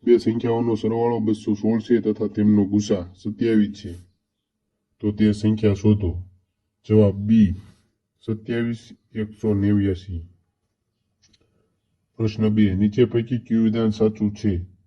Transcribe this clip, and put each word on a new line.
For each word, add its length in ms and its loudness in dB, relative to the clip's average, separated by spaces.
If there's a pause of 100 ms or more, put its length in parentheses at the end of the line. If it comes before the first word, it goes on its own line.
બે 160 4
સંખ્યાઓનો 560 -2
સરવાળો 460 -2
બસો 340 -2
સોળ 260 -2
છે 200 2
તથા 260 -2
તેમનો 380 2
ગુસા 500 -2
સત્યાવીસ 580 0
છે. 220 -14 (1040)
તો 120 -2
તે 200 2
સંખ્યા 420 0
શોધો. 480 0 (680)
જવાબ 260 4
બી, 400 2 (640)
સત્યાવીસ 680 -6 (260)
એકસો 400 -4
નેવ્યાસી. 760 -2 (1900)
પ્રશ્ન 320 -2
બે, 260 2
નીચે 300 2
પૈકી 340 -4
કયું 260 -2
વિધાન 260 0
સાચું 440 -2
છે? 320 -2 (200)